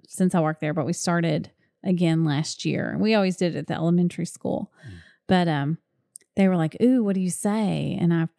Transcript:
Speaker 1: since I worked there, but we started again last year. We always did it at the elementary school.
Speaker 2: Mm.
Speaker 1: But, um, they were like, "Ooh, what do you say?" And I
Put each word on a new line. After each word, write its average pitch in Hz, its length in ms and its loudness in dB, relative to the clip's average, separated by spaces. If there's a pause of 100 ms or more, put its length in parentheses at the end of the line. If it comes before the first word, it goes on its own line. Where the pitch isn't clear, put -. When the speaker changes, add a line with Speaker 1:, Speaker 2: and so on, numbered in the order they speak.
Speaker 1:
since 185 260 0
I 180 60 2
worked 156 220 0
there, 151 120 -2
but 151 120 -2
we 170 80 -2
started 170 580 -2 (320)
again 165 400 2
last 151 400 -2
year. - 340 -2
We 214 160 2
always 190 220 2
did 175 200 -2
it 143 40 -4
at 156 80 -8
the - 60 -4
elementary 175 520 0
school. - 460 -6 (160)
Speaker 2:
Mm. 101 40 -16 (360)
Speaker 1:
But, 180 220 2
um, 147 280 -2 (600)
they 196 100 4
were 185 80 4
like, 160 260 0
"Ooh, 247 220 4
what 202 120 0
do 190 40 -2
you 185 100 0
say?" 170 680 -2
And 170 140 2
I 165 260 0